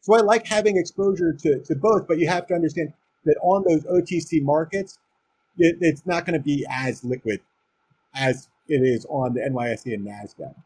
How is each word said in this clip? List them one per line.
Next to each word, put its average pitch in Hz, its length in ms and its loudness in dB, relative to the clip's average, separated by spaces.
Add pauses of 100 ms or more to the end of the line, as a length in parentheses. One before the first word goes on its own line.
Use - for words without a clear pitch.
So 202 140 4
I 226 60 8
like 220 260 4
having 208 300 2
exposure 175 560 0
to, 143 280 0
to - 160 -4
both, 202 320 2
but 160 100 0
you 160 100 0
have 175 200 -2
to 180 60 0
understand 160 380 -2 (320)
that 147 180 4
on 190 240 2
those 156 220 2
O 180 120 2
T 175 200 -4
C 160 200 0
markets, 160 580 -2 (580)
it, 170 240 4
it's 156 240 0
not 170 220 -2
gonna 170 140 -2
be 143 280 -2
as 127 360 -6
liquid 123 360 -4 (760)
as 131 340 -2 (200)
it 139 140 2
is 123 260 0
on 127 260 -4
the 120 100 -4
N 135 100 -4
Y 120 160 -4
S 113 160 -8
E 117 80 -6
and 101 120 -8
NASDAQ. 101 480 -16 (120)